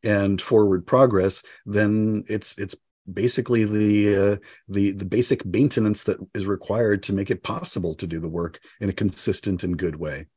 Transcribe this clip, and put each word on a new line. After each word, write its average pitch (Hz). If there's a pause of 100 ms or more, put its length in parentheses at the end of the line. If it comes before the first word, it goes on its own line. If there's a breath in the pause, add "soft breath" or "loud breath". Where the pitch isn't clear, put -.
and 101
forward 101
progress, 110 (240 loud breath)
then 107
it's, 104
it's 98 (380)
basically 117
the, 104
uh, 101 (320 loud breath)
the, 98
the 98
basic 110
maintenance 107
that 98 (160)
is 98
required 101
to 101
make 98
it 92
possible 87
to 95
do 82
the 82
work 85 (220 soft breath)
in 101
a 92
consistent 98
and 87
good 82
way. 76 (100)